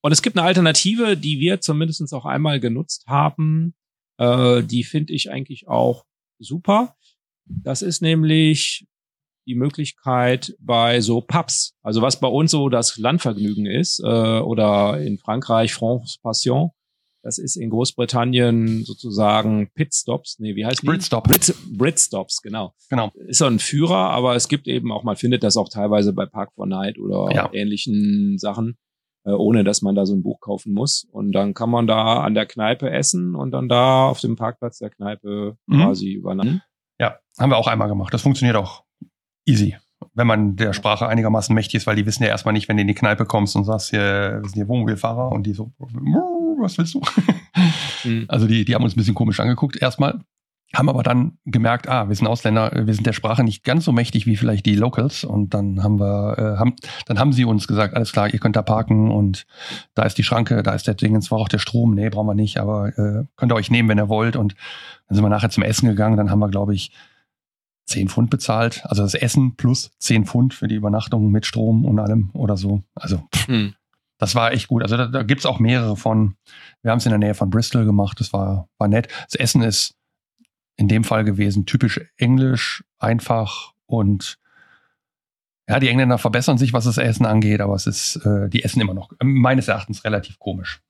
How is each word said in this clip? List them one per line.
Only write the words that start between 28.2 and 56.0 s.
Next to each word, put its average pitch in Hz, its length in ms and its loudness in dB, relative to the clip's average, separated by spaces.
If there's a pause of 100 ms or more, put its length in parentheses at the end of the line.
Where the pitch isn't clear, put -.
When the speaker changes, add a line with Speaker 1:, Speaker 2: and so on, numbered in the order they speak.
Speaker 1:
Sachen, 113 380 -6 (480)
äh, 101 80 -4
ohne 107 320 4
dass 101 180 0
man 101 120 0
da 98 120 2
so 98 80 0
ein 95 80 0
Buch - 180 -6
kaufen 101 340 -8
muss. 127 360 -4
Und 101 220 -6
dann 98 220 0
kann 117 160 -4
man 117 160 2
da 110 360 2
an 107 120 0
der 107 120 0
Kneipe 117 440 -2
essen 120 440 -2
und 139 160 -6
dann 127 180 -4
da 131 400 4
auf 131 120 -2
dem 113 160 -4
Parkplatz 120 420 -8
der 107 120 -12
Kneipe 104 640 -8 (100)
Speaker 2:
Mhm. 143 140 2
Speaker 1:
quasi 165 320 0
übernachten. 95 500 -4 (380)
Speaker 2:
Ja, 117 160 -2 (220)
haben 120 120 2
wir 117 80 4
auch 120 100 0
einmal 107 200 0
gemacht. 98 260 -4
Das - 80 -4
funktioniert 127 340 2
auch - 280 -4 (600)
easy, 104 320 2 (380)
wenn 120 120 2
man 104 300 2
der 104 160 -2
Sprache 107 360 -2
einigermaßen 110 460 0
mächtig 110 220 -2
ist, 107 100 -2
weil 107 100 0
die 104 100 0
wissen 110 160 -2
ja 107 60 2
erstmal 107 240 0
nicht, 107 160 -2
wenn 107 80 2
du 104 60 2
in 101 60 2
die 101 60 0
Kneipe 107 300 2
kommst 101 320 0
und 98 80 2
sagst, 107 260 -4
hier, 104 100 0 (400)
wir - 40 -8
sind 98 100 -10
hier 104 140 -4
Wohnmobilfahrer 117 640 -2
und 110 120 -2
die 104 100 -4
so, 110 180 -10 (880)
was 190 160 -4
willst 165 180 -2
du? 277 120 -4
<laughs> - 60 -4 (920)
Speaker 1:
Mhm. 113 240 -2
Speaker 2:
Also 110 180 2
die, 113 180 4
die 120 100 0
haben 113 100 6
uns 104 100 2
ein - 20 0
bisschen 107 180 2
komisch 110 260 0
angeguckt 123 400 0
erstmal, 143 400 0 (540)
haben 139 140 4
aber 127 140 0
dann 123 440 2
gemerkt, 117 420 0
ah, 120 200 0
wir 104 60 0
sind 95 120 0
Ausländer, 110 440 2 (160)
wir 110 80 2
sind 107 120 0
der 113 60 2
Sprache 113 300 0
nicht 110 220 0
ganz 156 220 0
so - 60 2
mächtig 117 340 0
wie 107 100 2
vielleicht 107 300 0
die 104 100 4
Locals 117 480 0
und 104 300 -2
dann 98 280 -2
haben 104 160 2
wir, 101 400 -2